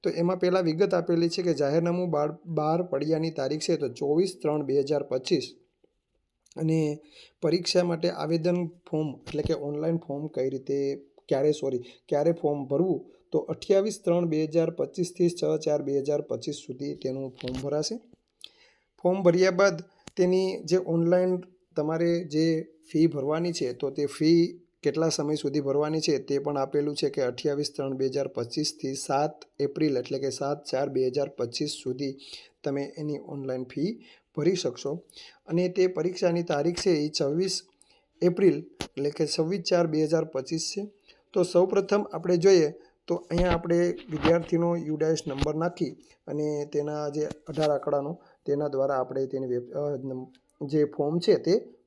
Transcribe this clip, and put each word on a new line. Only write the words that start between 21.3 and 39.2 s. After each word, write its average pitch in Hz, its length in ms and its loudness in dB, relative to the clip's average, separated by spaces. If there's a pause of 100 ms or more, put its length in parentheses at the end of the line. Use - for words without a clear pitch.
તમારે 170 480 0
જે 160 500 0 (180)
ફી 160 140 4
ભરવાની 156 460 0
છે 127 200 -2
તો 135 180 -4
તે 143 160 -2
ફી 170 540 4 (220)
કેટલા 156 260 2
સમય 151 260 0
સુધી 147 260 -2
ભરવાની 147 400 0
છે 151 180 0
તે 139 200 -2
પણ 143 180 -2
આપેલું 143 380 0
છે 143 160 -2
કે 139 120 -2
અઠ્યાવીસ 139 540 -2
ત્રણ 135 180 -4
બે 135 120 0
હજાર 135 220 0
પચીસથી 135 680 -4
સાત 143 460 -2 (200)
એપ્રિલ 143 360 0
એટલે 127 220 -4
કે 135 120 -2
સાત 139 340 -4
ચાર 139 240 -2
બે 131 180 0
હજાર 139 220 0
પચીસ 127 420 -6
સુધી 135 480 -6 (460)
તમે 139 340 -4
એની 151 200 -6
ઓનલાઈન 131 460 -8
ફી 160 400 -6 (320)
ભરી 160 180 2
શકશો. 160 480 -4 (440)
અને 180 220 0
તે 185 180 2
પરીક્ષાની 175 560 0
તારીખ 170 340 0
છે - 140 0
એ 151 200 2 (100)
છવ્વીસ 165 420 0 (600)
એપ્રિલ 175 360 4 (220)
એટલે 143 300 -4
કે 151 160 -2 (120)